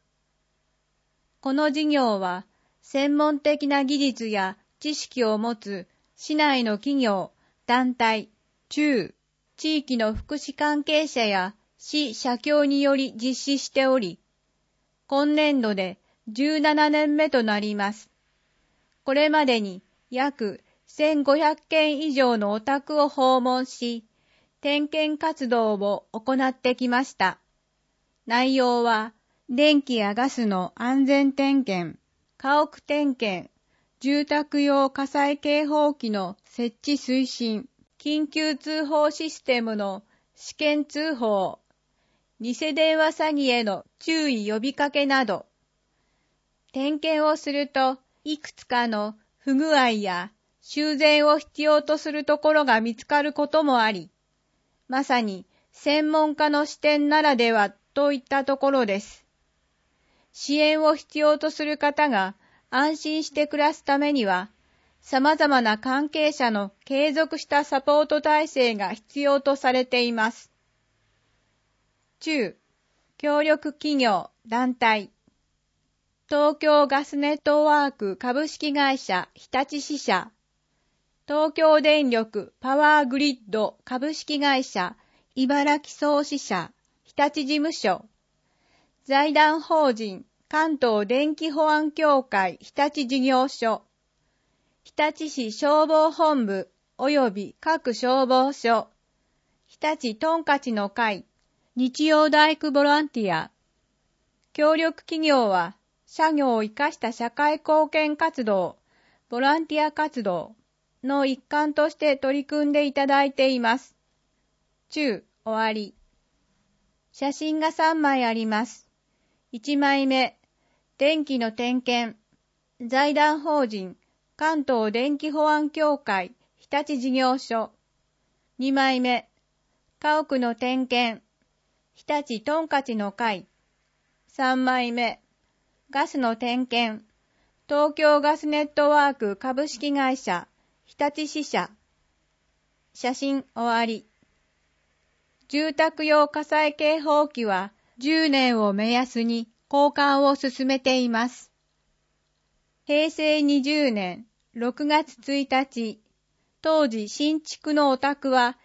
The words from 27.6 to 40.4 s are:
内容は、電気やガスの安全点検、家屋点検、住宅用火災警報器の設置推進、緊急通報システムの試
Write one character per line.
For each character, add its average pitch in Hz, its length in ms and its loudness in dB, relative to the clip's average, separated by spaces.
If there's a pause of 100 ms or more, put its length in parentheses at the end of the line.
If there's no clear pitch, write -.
内 254 280 0
容 247 300 2
は、 226 280 0 (360)
電 294 340 4
気 254 140 -4
や 208 180 0
ガ 247 160 0
ス 240 160 -4
の 185 300 -2
安 262 280 0
全 277 280 4
点 269 320 0
検、 180 340 -6 (380)
家 285 240 2
屋 302 200 -4
点 294 360 -2
検、 196 340 -6 (480)
住 285 260 0
宅 294 380 -2
用 277 260 2
火 269 200 -6
災 285 300 0
警 294 280 0
報 294 280 2
器 240 160 -6
の 185 340 -6
設 240 360 -8
置 294 120 -4
推 262 340 0
進、 226 420 -6 (300)
緊 302 300 -2
急 311 260 -2
通 311 320 -6
報 302 240 0
シ 311 200 -8
ス - 120 -16
テ 247 200 0
ム 226 120 -6
の 202 300 -6 (320)
試 - 180 -18